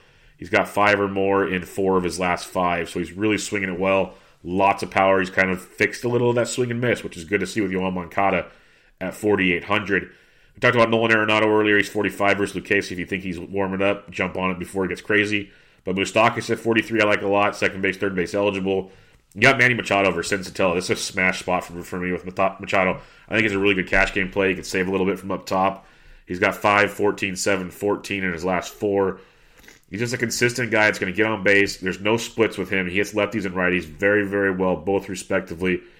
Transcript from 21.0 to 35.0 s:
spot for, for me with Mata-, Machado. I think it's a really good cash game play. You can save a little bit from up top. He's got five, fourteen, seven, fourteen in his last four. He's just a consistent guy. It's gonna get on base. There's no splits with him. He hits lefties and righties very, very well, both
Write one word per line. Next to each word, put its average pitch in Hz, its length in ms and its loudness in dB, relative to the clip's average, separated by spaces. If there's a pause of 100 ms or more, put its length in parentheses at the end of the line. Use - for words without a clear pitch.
spot 90 240 -2
for, 87 200 -12
for 92 160 -8
me 90 120 -4
with 87 140 -6
Mata-, 95 340 -2
Machado. 92 400 0 (300)
I 101 60 -2
think 110 100 4
it's 101 100 0
a 98 40 0
really 98 160 4
good 90 120 -2
cash 95 260 2
game 92 180 -2
play. 98 180 2
You 92 60 0
can 85 80 -8
save 92 240 -2
a 95 40 -2
little 95 140 0
bit 95 140 0
from 98 120 -8
up 87 140 -6
top. 95 400 0 (400)
He's 90 140 -8
got 98 160 2
five, 101 360 4
fourteen, 98 440 -2
seven, 92 360 -2
fourteen 101 520 -4
in 90 100 -2
his 80 120 -6
last 90 280 -2
four. 98 480 -2 (720)
He's 95 80 -6
just 120 160 -4
a - 20 -2
consistent 120 540 -2
guy. 107 160 4
It's 101 100 2
gonna 95 140 -2
get 107 160 2
on 107 160 -2
base. 101 340 4
There's 90 240 -4
no 107 160 2
splits 110 400 -2
with 92 140 -4
him. 95 180 0
He 87 60 -4
hits 101 180 -2
lefties 104 320 0
and 90 80 -6
righties 90 300 2
very, 101 420 0
very 98 240 0
well, 92 280 0
both 95 320 -2